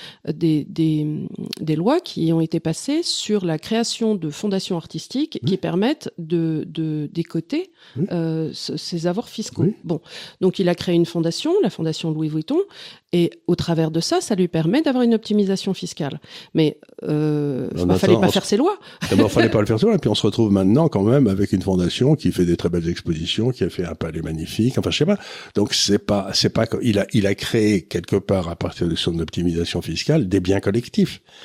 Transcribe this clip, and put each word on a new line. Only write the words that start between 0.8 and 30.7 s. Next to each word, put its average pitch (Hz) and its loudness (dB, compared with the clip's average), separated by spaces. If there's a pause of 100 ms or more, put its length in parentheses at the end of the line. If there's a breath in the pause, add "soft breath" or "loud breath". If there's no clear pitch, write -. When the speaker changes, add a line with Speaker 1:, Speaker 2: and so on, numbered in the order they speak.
Speaker 1:
des 156 -2
lois 240 2
qui 165 -2
ont 165 2
été 165 0
passées 277 -2
sur 208 -2
la 160 -2
création 226 0
de 160 -4
fondations 190 -2
artistiques 254 -6
Speaker 2:
Oui. 170 2
Speaker 1:
qui 190 0
permettent 190 -2
de, 160 -2
de 156 -4
décoter, 170 -4 (260 soft breath)
Speaker 2:
Oui. 151 0
Speaker 1:
euh, 160 -2
ce, - -8
ces 165 -6
avoirs 180 -2
fiscaux. - -4
Speaker 2:
Oui. 185 2
Speaker 1:
Bon. 165 -2 (400 loud breath)
Donc, 185 2
il 175 2
a 175 2
créé 175 0
une 170 4
fondation, 170 -2 (100)
la 214 2
fondation 160 -4
Louis 156 -2
Vuitton, 156 -2 (540 loud breath)
et 170 4 (160)
au 180 4
travers 160 0
de 160 0
ça, 349 0
ça 240 -2
lui 180 2
permet 170 2
d'avoir 254 2
une 233 4
optimisation 202 0
fiscale. 156 -8 (360 loud breath)
Mais, 156 2 (260)
euh, 147 -2 (100)
Speaker 2:
En 87 2
Speaker 1:
bah, 90 4
fallait - 4
Speaker 2:
attendant, 113 2
Speaker 1:
pas - 4
Speaker 2:
on - 4
Speaker 1:
faire 190 0
Speaker 2:
se - -10
Speaker 1:
ces 208 2
lois. 370 0 (320 loud breath)
Speaker 2:
D'abord, 104 4
fallait 113 4
pas 110 2
le 104 2
faire, 113 2
ça, 220 4
et 185 2
puis 123 0
on 107 2
se - -2
retrouve 107 2
maintenant 101 4
quand 98 0
même 127 6
avec 98 2
une 95 2
fondation 92 2
qui 95 0
fait 87 2
des 85 4
très - -2
belles 85 -2
expositions, 87 -2
qui 120 -2
a 90 0
fait 90 -6
un 82 -8
palais 80 -6
magnifique, 82 -2
enfin, 98 0
je - -2
sais 147 2
pas. 202 2 (360 loud breath)
Donc, 104 0
c'est 101 2
pas, 101 -2
c'est - 2
pas 113 2
que, - -4
il 107 4
a, 95 2
il 98 2
a 101 2
créé 107 2
quelque - -4
part, 95 0
à 85 -8
partir 87 -4
de 82 0
son 85 -2
optimisation 85 -2
fiscale, 107 0
des 98 2
biens 95 0
collectifs. 117 0 (240 loud breath)